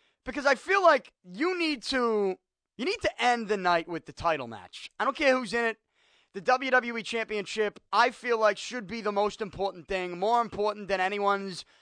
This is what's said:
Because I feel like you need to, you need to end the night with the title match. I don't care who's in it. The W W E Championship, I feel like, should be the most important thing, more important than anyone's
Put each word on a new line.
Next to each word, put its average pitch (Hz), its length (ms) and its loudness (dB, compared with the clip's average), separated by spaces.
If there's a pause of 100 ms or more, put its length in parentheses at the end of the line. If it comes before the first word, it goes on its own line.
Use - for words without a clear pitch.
(260)
Because 254 200 -4
I 277 100 6
feel 381 280 0
like 302 300 6 (100)
you 269 340 -4
need 311 260 -2
to, 220 520 0 (400)
you 214 80 -6
need 403 180 -2
to - 220 -2
end 240 240 2
the 208 80 0
night 175 320 2
with 165 200 -8
the 151 60 -16
title 151 340 -2
match. 101 420 -14 (100)
I 208 60 0
don't 269 100 0
care 269 220 4
who's 214 160 -6
in 233 100 2
it. 220 140 0 (560)
The 196 80 -10
W 254 280 2
W 240 280 2
E 220 60 -6
Championship, 214 760 -4 (140)
I 233 160 4
feel 240 280 -4
like, 208 200 4
should 220 300 -10
be 226 120 -8
the 208 140 -2
most 202 280 0
important 185 460 -6
thing, 180 320 -4
more 233 220 2
important 208 480 -2
than 190 100 0
anyone's 196 640 0 (180)